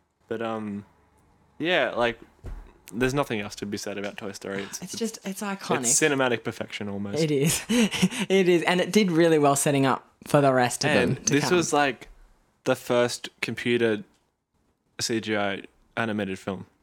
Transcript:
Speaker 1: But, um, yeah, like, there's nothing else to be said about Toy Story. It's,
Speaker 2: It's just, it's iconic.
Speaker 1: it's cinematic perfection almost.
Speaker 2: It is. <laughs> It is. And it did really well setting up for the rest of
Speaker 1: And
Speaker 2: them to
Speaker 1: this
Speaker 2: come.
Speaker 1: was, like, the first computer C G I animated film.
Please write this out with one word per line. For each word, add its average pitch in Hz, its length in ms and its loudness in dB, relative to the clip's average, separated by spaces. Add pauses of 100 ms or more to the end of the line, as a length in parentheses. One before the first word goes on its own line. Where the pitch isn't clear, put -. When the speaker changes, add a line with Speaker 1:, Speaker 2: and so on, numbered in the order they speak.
(300)
Speaker 1:
But, 110 120 -6
um, 107 440 -6 (760)
yeah, 151 320 0
like, 117 260 0 (760)
there's 127 200 0
nothing 131 280 -2
else 104 140 -10
to - 100 -8
be 101 120 -6
said 98 200 -10
about 101 180 -8
Toy 104 160 -10
Story. 98 320 -8
It's, - 180 -12
Speaker 2:
It's 185 160 -12
just, 220 280 -6
it's 190 160 -8
iconic. 190 400 -4
Speaker 1:
it's 117 180 0
cinematic 135 460 2
perfection 110 420 -8
almost. 101 340 -6
Speaker 2:
It 156 100 0
is. 147 340 0
<laughs> - 40 -6 (600)
It 190 180 4
is. 175 160 4
And 180 160 2
it 180 140 0
did 208 180 4
really 160 280 6
well 139 180 4
setting 139 280 2
up - 220 0 (180)
for 151 140 4
the 139 140 6
rest 123 320 2
of 147 60 2
Speaker 1:
And 127 260 2
Speaker 2:
them - 80 -16
to - 80 2
Speaker 1:
this 143 160 2
Speaker 2:
come. 180 80 4
Speaker 1:
was, 160 160 0
like, 143 340 0 (560)
the 127 120 2
first 120 540 0 (120)
computer 113 600 0 (1000)
C 117 180 -2
G 107 160 -2
I 101 280 -2 (340)
animated 104 420 -4
film. 95 260 -8 (180)